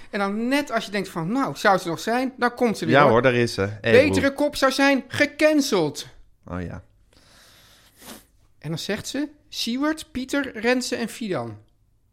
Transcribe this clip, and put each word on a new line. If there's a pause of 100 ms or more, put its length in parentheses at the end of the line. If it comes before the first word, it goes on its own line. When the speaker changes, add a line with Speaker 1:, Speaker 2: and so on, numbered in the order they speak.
Speaker 1:
En
dan
net
als
je
denkt
van,
"Nou,
zou
ze
nog
zijn?"
Dan
komt
ze
weer,
Speaker 2:
Ja
Speaker 1:
hoor.
Speaker 2:
hoor,
daar
is
ze. (120)
Ebru.
Speaker 1:
"Betere
kop
zou
zijn,
gecanceld." (400)
Speaker 2:
Oh
ja. (1800)
Speaker 1:
En
dan
zegt
ze, (220)
"Siewert,
Pieter,
Renze
en
Fidan." (560)